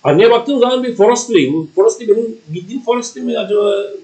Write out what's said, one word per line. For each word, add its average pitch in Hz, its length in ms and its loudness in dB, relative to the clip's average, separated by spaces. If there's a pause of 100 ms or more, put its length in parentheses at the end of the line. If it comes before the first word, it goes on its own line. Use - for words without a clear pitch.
anneye 175 280 4
baktığım 240 280 0
zaman 254 240 0
bir 247 120 -6
Forestry. 202 580 2
Bu 156 220 -4
Forestry 220 320 0
benim 226 300 0 (100)
bildiğim 185 340 -10
Forestry 233 400 -6
mi 226 180 -4
acaba? 208 340 -2 (300)